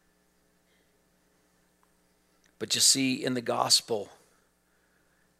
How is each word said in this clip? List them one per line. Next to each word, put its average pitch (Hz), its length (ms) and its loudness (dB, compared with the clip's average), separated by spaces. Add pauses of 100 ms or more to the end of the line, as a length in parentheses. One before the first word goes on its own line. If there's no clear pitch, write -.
(2500)
But 107 160 -4
you 120 60 0
see, 131 420 2
in 127 120 -2
the 123 80 -4
gospel, 120 680 0 (1300)